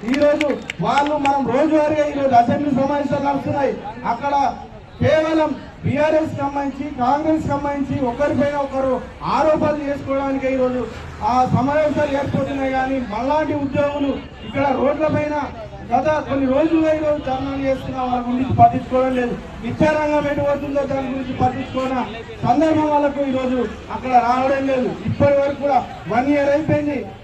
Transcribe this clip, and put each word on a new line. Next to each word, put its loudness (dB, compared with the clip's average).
ఈరోజు 2
వాళ్ళు, 2
మనం 2
రోజువారీగా 2
ఈరోజు 0
అసెంబ్లీ 4
సమావేశాలు 0
నడుస్తున్నాయి, 0
అక్కడ 0
కేవలం 2
బీఆర్ఎస్ 2
సంబంధించి, -4
కాంగ్రెస్ 2
సంబంధించి -2
ఒకరిపైన 0
ఒకరు -2
ఆరోపణలు 2
చేసుకోవడానికి -2
ఈరోజు 0
ఆ 2
సమావేశాలు 2
ఏర్పడుతున్నాయి. -2
కానీ -2
మనలాంటి 0
ఉద్యోగులు -2
ఇక్కడ -2
రోడ్ల 0
పైన 0
గత 2
కొన్ని 0
రోజులుగా 4
ఈరోజు -2
ధర్నాలు -4
చేస్తున్నా -2
వాళ్ళ -2
గురించి 0
పట్టించుకోవడం 6
లేదు. -2
విద్యారంగం 2
ఎటు -2
పోతుందో 0
దాని -4
గురించి -6
పట్టించుకోవడం -2
సందర్భం 2
వాళ్ళకు 2
ఈరోజు 0
అక్కడ -6
రావడం 2
లేదు. 0
ఇప్పటి 4
వరకు 0
కూడా 2
వన్ 2
ఇయర్ 2
అయిపోయింది. 0